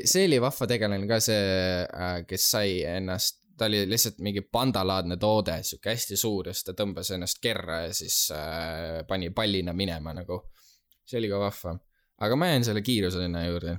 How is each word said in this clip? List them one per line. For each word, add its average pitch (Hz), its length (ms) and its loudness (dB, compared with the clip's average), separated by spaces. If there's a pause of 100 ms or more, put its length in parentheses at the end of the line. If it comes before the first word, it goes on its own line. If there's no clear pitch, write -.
see 185 200 4
oli 160 160 6
vahva 127 300 0
tegelane 104 400 0
ka, 113 100 4
see, 107 220 2 (400)
äh, 90 400 -4
kes 92 260 -2
sai 101 360 2
ennast, 92 580 -2 (100)
ta 110 160 -2
oli 107 160 4
lihtsalt 107 400 0
mingi 101 180 -2
pandalaadne 95 800 0
toode, 107 400 4
siuke - 320 -4
hästi 113 240 -4
suur, 98 320 0
ja 92 80 -6
siis - 140 -6
ta 92 80 -6
tõmbas 95 340 -4
ennast 92 320 -4
kerra 95 400 -2
ja 85 80 -4
siis, - 380 -2
äh, 82 720 -6
pani 95 260 -2
pallina 92 460 0
minema 80 400 -4
nagu. 87 240 -8 (600)
See - 200 -6
oli 110 80 0
ka 101 140 0
vahva. 95 340 -4 (460)
Aga 113 180 4
ma 180 80 4
jään 135 160 4
selle 107 180 0
kiiruse 101 380 2
venna 87 240 -2
juurde. 85 340 -2